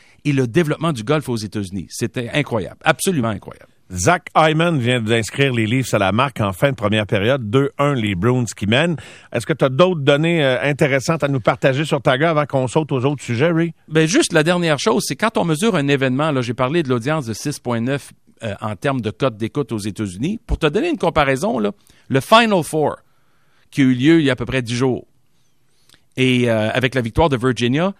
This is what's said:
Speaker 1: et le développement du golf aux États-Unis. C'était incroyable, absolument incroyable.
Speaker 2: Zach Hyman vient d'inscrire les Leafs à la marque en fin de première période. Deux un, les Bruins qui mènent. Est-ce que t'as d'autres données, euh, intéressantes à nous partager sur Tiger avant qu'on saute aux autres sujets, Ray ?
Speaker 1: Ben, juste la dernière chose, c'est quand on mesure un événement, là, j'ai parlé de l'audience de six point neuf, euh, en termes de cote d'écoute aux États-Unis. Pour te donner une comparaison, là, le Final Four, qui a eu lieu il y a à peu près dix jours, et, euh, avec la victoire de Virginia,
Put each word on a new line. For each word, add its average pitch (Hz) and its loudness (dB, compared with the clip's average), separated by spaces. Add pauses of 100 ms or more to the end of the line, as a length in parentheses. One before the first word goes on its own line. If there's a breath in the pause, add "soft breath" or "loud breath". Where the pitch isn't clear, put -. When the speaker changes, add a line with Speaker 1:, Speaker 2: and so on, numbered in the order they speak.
(240 soft breath)
Speaker 1:
et 147 0
le 131 2
développement 135 0
du 113 -8
golf 147 -2
aux 120 -2
États-Unis. 98 -8
C'était 117 -6
incroyable, 120 -4
absolument 160 0
incroyable. - -12 (220)
Speaker 2:
Zach 131 0
Hyman 160 2
vient 120 0
d'inscrire 117 0
les 110 0
Leafs 127 -2
à 110 4
la 95 2
marque 123 0
en 101 0
fin 139 0
de - -4
première 104 0
période. 110 0
Deux 139 0
un, 143 0
les 107 -2
Bruins 120 0 (100)
qui 104 -8
mènent. 147 2 (360 loud breath)
Est-ce 120 -4
que 160 0
t'as 139 2
d'autres 170 2
données, 151 2
euh, 127 2
intéressantes 143 0
à 143 2
nous 135 -2
partager 143 2
sur 139 -2
Tiger 139 2
avant 151 2
qu'on 131 -2
saute 156 -2
aux 127 0
autres 143 -2
sujets, 127 0
Ray ? 165 0 (140)
Speaker 1:
Ben, 160 2
juste 233 0
la 160 4
dernière 165 0
chose, 226 0
c'est 143 -6
quand 220 -2
on 196 0
mesure 170 0
un 139 0
événement, 139 0
là, 131 0
j'ai 120 -4
parlé 131 0
de 127 -2
l'audience 127 -2
de 113 -4
six - -8
point 117 -4
neuf, 135 -4 (280)
euh, 101 -8
en 107 -6
termes 135 -2
de 104 -4
cote 123 -4
d'écoute 117 -4
aux 113 -2
États-Unis. 107 -6
Pour - -2
te - 0
donner 214 0
une 277 -2
comparaison, 156 0
là, 104 -2 (360 soft breath)
le 135 0
Final 220 4
Four, 147 -2 (760)
qui - -2
a - 4
eu 131 6
lieu 147 4
il 139 2
y 131 2
a 127 2
à 120 -6
peu 120 -6
près 127 -2
dix 117 -4
jours, 123 -2 (1120 soft breath)
et, 127 2
euh, 110 0
avec 127 0
la 131 0
victoire 156 0
de 135 -2
Virginia, 127 0